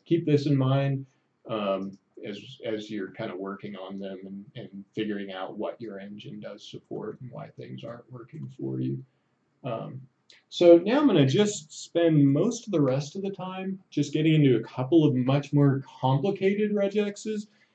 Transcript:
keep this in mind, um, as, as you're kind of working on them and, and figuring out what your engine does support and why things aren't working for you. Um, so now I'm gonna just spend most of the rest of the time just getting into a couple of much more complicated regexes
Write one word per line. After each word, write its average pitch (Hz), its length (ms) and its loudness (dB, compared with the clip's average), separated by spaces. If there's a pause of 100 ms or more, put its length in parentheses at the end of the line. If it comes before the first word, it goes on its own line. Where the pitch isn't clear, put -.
keep 165 220 0
this 143 180 2
in 147 120 2
mind, 135 500 0 (420)
um, 98 480 -4 (300)
as, 104 140 -10 (260)
as 107 240 -8
you're 98 220 -8
kind 101 180 -10
of 92 80 -10
working 98 380 -10
on 95 220 -12
them 95 260 -10
and, 98 200 -14 (120)
and 98 280 -16 (100)
figuring 101 360 -6
out 92 280 -10
what - 220 -8
your 101 200 -12
engine 104 400 -16
does 104 280 -16
support 107 520 -12
and 127 100 -16
why - 180 -14
things 127 360 -16
aren't 120 260 -16
working 127 480 -16
for 131 220 -6
you. 131 220 -4 (600)
Um, 113 380 -8 (480)
so 170 300 10
now 214 220 2
I'm 294 60 6
gonna 165 200 6
just - 580 0
spend 160 420 4
most 175 400 0
of 214 60 -10
the 160 80 2
rest 139 340 0
of 196 80 -8
the 190 80 -4
time 185 480 -8 (120)
just 143 240 -2
getting 156 220 4
into 135 200 6
a 107 60 0
couple 151 420 2
of 131 100 4
much 135 380 0
more 139 300 4 (180)
complicated 196 720 2
regexes 208 760 -2 (260)